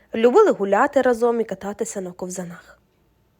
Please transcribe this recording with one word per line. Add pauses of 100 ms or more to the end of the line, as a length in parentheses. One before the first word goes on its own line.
(140)
любили
гуляти
разом
і
кататися
на
ковзанах. (600)